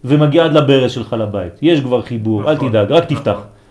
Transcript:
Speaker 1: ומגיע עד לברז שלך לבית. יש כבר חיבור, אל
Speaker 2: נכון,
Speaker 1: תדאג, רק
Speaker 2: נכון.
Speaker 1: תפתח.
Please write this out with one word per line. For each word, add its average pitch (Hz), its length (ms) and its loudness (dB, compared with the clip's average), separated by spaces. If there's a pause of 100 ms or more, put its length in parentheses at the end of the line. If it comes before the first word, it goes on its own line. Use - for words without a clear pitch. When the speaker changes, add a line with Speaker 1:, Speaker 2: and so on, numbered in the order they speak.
Speaker 1:
ומגיע 147 420 2
עד 151 80 0
לברז 135 380 4
שלך 113 220 -8
לבית. 101 480 -6
יש 156 180 2
כבר 123 220 -2
חיבור, 110 480 -4
אל 156 60 2
Speaker 2:
נכון, 139 140 -4
Speaker 1:
תדאג, 107 220 0
רק 170 120 4
Speaker 2:
נכון. 147 140 -4
Speaker 1:
תפתח. 101 220 -4 (320)